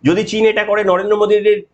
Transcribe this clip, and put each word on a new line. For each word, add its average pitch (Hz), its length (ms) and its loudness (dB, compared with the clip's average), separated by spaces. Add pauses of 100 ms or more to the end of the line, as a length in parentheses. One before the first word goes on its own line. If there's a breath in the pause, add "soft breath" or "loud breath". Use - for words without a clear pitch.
যদি 170 200 0
চীন 214 220 -2
এটা 220 180 0
করে 208 200 -2
নরেন্দ্র 190 340 0
মোদীর 208 300 0
এর 208 140 2 (120)